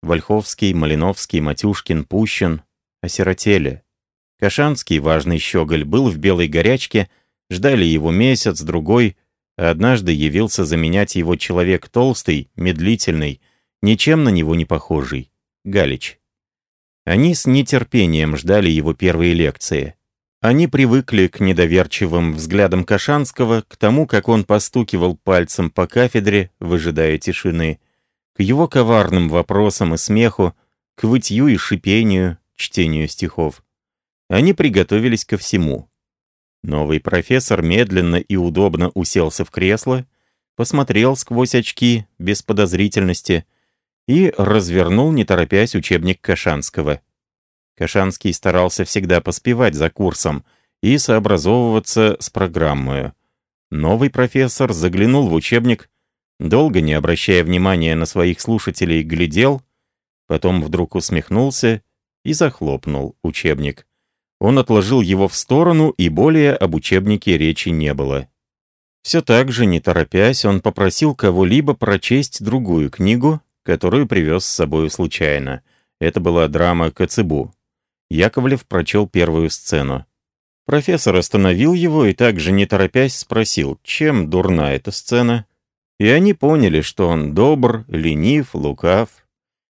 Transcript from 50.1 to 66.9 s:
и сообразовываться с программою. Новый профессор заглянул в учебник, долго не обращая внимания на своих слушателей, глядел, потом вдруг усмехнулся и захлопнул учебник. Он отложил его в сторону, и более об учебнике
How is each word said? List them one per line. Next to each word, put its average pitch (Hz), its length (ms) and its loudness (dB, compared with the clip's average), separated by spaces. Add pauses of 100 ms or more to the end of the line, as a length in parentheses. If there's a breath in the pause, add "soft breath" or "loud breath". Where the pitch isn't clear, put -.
и 127 160 2
сообразовываться 110 1200 2
с - 100 -8
программою. 69 840 -2 (560)
Новый 98 400 0
профессор 127 600 0
заглянул 95 560 2
в 80 60 0
учебник, 117 540 0 (520)
долго 113 400 2
не 76 140 0
обращая 82 500 2
внимания 90 500 0
на 82 100 -2
своих 87 360 0
слушателей, 87 640 -2
глядел, 87 580 0 (640)
потом 90 340 -2
вдруг 80 360 -4
усмехнулся 113 880 -2 (420)
и 156 80 -4
захлопнул 71 880 -4
учебник. 73 640 -4 (540)
Он 123 180 2
отложил 117 420 2
его 95 280 2
в - 60 -8
сторону, 156 560 2
и 87 180 -2
более 143 460 4
об 85 200 -2
учебнике 95 640 0